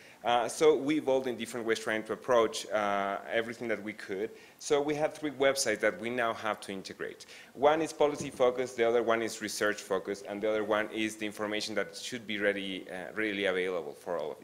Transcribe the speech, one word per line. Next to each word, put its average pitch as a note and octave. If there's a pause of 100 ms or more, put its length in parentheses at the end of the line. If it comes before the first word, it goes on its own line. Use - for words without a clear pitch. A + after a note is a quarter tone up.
(260)
Uh, A#2
so D#3
we C#3
evolved C3
in A#2+
different A2+
ways A2+
trying A2
to A2
approach, A2+
uh, G2+ (140)
everything A#2
that G2+
we G#2
could. G#2 (280)
So D3
we D3
have D3+
three D3+
websites C3
that G#2+
we A2+
now A#2+
have G#2
to G2+
integrate. - (280)
One D3
is D3+
policy D3
focused, B2+
the A#2
other A#2
one A2+
is G#2+
research G#2
focused, F#2+
and G#2
the G#2+
other G#2+
one G#2+
is G#2+
the A2
information G#2+
that G2
should A#2
be G#2
ready, G2
uh, E2+
readily G2+
available F2+
for F2
all D2+
of C2+